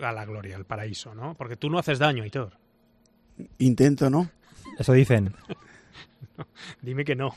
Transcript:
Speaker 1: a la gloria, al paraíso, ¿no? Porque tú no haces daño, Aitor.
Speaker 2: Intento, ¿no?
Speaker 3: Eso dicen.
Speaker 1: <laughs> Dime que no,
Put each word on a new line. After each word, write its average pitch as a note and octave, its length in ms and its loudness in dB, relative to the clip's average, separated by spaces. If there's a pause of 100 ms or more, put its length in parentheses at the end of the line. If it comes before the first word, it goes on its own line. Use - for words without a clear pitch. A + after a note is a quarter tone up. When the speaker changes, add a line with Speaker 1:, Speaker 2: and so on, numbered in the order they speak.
Speaker 1:
a A#2 80 -2
la G#2+ 140 -8
gloria, G2+ 300 -12
al F#2+ 100 -12
paraíso, G#2+ 500 -10
¿no? C3+ 200 -10
Porque A#2+ 220 -12
tú D3+ 140 -4
no F3 80 0
haces D3+ 180 0
daño, C#3 240 2
Aitor. G#2+ 300 -8 (1080)
Speaker 2:
Intento, C3 500 4
¿no? D#3+ 200 0 (500)
Speaker 3:
Eso - 140 4
dicen. A2+ 400 6 (140)
Speaker 1:
<laughs> - 1300 -18
Dime C3 240 -6
que C#3 100 0
no, C3 220 -4